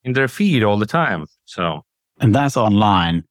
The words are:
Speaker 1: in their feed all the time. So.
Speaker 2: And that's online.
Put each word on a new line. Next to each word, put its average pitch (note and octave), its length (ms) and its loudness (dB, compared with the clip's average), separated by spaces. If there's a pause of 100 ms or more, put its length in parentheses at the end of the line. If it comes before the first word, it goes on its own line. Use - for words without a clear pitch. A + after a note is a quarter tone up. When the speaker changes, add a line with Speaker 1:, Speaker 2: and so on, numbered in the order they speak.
Speaker 1:
in B2+ 100 -4
their C3+ 140 0
feed D3+ 360 0
all G#2 160 2
the G#2+ 80 -2
time. A#2 400 -2 (180)
So. E2 400 -6 (340)
Speaker 2:
And A2 140 2
that's C#3 240 0
online. G2+ 720 2